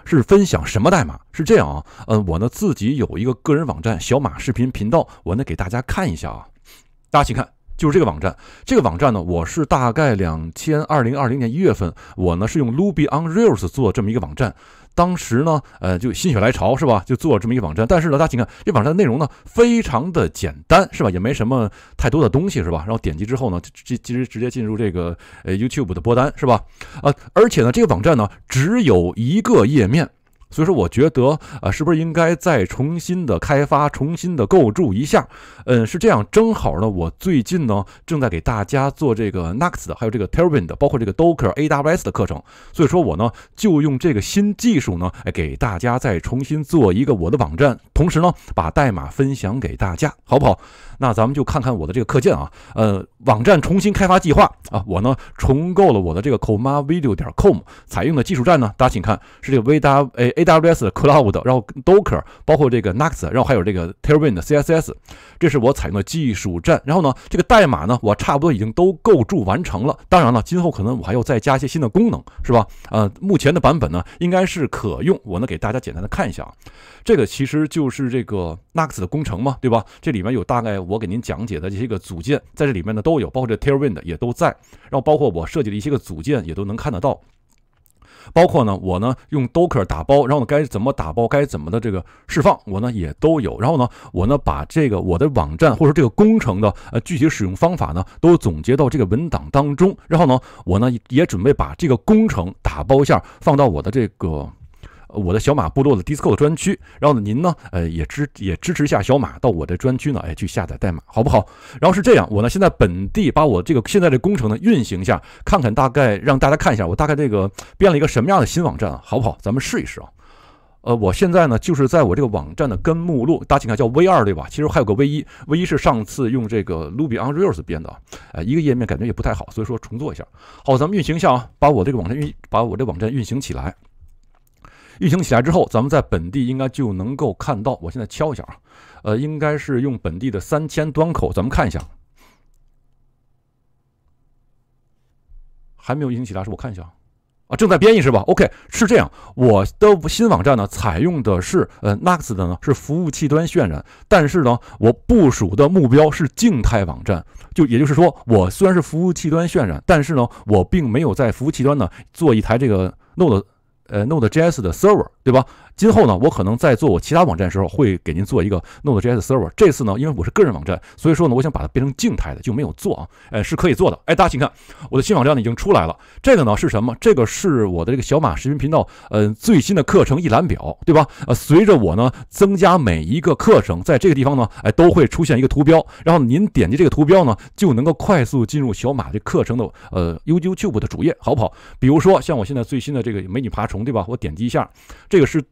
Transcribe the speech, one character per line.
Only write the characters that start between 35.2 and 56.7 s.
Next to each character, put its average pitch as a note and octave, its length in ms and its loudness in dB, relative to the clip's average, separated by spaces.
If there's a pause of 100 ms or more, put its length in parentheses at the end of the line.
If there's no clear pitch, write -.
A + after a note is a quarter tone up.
嗯， A#2 200 2
是 F3 140 -6
这 A3 100 2
样， A2+ 220 4
正 A3 240 4
好 E2 260 -4
呢， A2 80 0
我 F2 300 -4
最 D3 240 0
近 E3+ 240 -2
呢， G2+ 180 -2 (220)
正 D3+ 140 -4
在 B2+ 80 0
给 E2 120 -4
大 G#2+ 240 -4
家 C#3 240 -2
做 C3+ 240 -2
这 G#2+ 200 -2
个 F2 200 -4
Nuxt， C3 440 -6
还 A#2 100 -8
有 A2 40 -2
这 A2 100 -4
个 F#2 80 -2
Tailwind， D3 480 0
包 C#3+ 120 2
括 C3+ 120 -2
这 A2+ 40 -2
个 G2+ 80 -4
Docker、 D#3 380 2
A D3 180 -2
W D3 220 0
S E3+ 140 -2
的 G2 80 -6
课 G2+ 140 -2
程。 - 140 -8 (320)
所 E3 140 2
以 - 20 -4
说 F3 140 2
我 E2+ 140 -2
呢， A2 120 0 (280)
就 D#3+ 260 2
用 C#3+ 160 0
这 D#3+ 160 0
个 G2+ 80 0
新 G3+ 340 0
技 A3 220 2
术 G2 180 -2
呢， F2 140 -4 (140)
哎， F#2+ 80 -6
给 D2 240 -6
大 G#2 240 -4
家 A#2+ 180 -2
再 F#2+ 220 -2
重 B2+ 220 -6
新 D3+ 200 -6
做 C3 300 4
一 A#2 120 0
个 C#3+ 80 2
我 E2+ 160 -2
的 C3 100 0
网 E2 180 -2
站， C3+ 200 2 (160)
同 E3 160 2
时 D#3 120 0
呢， F3 120 2 (220)
把 D#2+ 160 -2
代 C3+ 220 0
码 E2 160 -8
分 C#3 260 -2
享 A2 240 -6
给 - 180 -8
大 F#2 200 -4
家， - 260 -4
好 D3+ 160 0
不 C#3 80 2
好？ G2 100 4 (420)
那 B2+ 140 0
咱 A2+ 140 2
们 C#3 80 -4
就 C#3 100 -2
看 - 160 -2
看 A#2 160 -2
我 D#2+ 100 -6
的 F2 60 -8
这 B2 80 -2
个 A2 60 -2
课 - 140 0
件 E3+ 140 2
啊， C#2+ 160 -6 (240)
呃， G#2 300 0 (220)
网 A2+ 180 2
站 F#3 160 6
重 F#3 180 0
新 G3 140 0
开 F#3+ 160 0
发 F#3 100 4
计 D#3+ 140 0
划 G3 180 6 (200)
啊， G2 160 -4
我 F#2 140 -2
呢， B2+ 140 0 (220)
重 D#3+ 380 0
构 F#3 180 6
了 G#2 80 2
我 E2 140 -2
的 F#2+ 80 -2
这 C#3+ 80 -2
个 A2 80 2
coma C3+ 480 -2